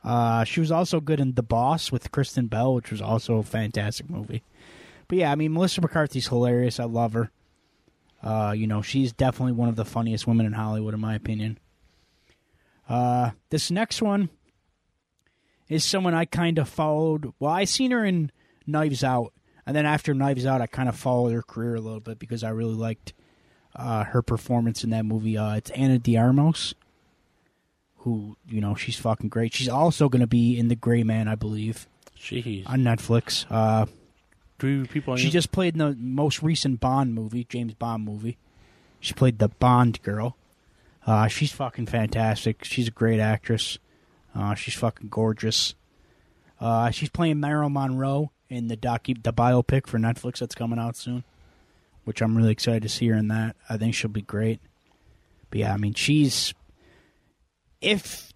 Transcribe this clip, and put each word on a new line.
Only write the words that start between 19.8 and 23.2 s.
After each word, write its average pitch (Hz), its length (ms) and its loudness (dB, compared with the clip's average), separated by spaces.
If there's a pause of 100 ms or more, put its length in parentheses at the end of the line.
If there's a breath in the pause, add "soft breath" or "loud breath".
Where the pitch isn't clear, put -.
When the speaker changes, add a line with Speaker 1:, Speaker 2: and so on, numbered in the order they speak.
Speaker 1:
after 147 280 0
Knives 135 320 0
Out, 131 140 2
I 117 60 -2
kind 131 220 -2
of 113 80 -2
followed 123 360 0
her 117 100 -2
career 117 340 -6
a 113 40 -6
little 110 200 -10
bit 110 180 -12
because 117 260 -8
I 113 60 -4
really 113 240 -4
liked, 113 380 -6 (640 soft breath)